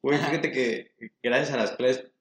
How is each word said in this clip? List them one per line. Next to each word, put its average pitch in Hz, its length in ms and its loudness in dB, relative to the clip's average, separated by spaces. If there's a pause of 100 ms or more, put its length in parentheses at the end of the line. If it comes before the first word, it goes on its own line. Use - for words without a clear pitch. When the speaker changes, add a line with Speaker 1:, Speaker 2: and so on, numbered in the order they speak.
Speaker 1:
Güey, 139 160 2
Speaker 2:
Ajá. 151 100 0
Speaker 1:
fíjate 151 240 -2
que 123 380 -2 (320)
gracias 127 300 2
a 131 40 -2
las 107 160 0
clases 127 380 0 (100)